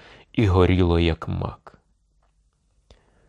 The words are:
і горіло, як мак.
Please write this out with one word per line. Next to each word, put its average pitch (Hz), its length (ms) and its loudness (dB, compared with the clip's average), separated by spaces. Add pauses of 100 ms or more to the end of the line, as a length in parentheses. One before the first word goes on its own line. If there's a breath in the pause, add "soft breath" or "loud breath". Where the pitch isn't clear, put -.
(320 soft breath)
і 117 140 0
горіло, 90 520 2
як 82 300 -4
мак. - 500 -12 (1500)